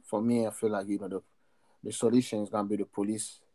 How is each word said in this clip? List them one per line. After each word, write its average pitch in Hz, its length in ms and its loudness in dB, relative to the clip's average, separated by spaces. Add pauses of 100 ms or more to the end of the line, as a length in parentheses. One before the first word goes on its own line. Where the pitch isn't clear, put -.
for 107 160 -2
me, 117 260 4
I 107 40 0
feel 110 200 -2
like, 101 160 -2
you 101 120 0
know, 98 100 -6
the, 95 140 -6 (600)
the 110 100 -8
solution 117 500 2
is 101 80 -6
gonna 104 180 0
be 104 80 0
the 101 80 -2
police 104 560 -4 (140)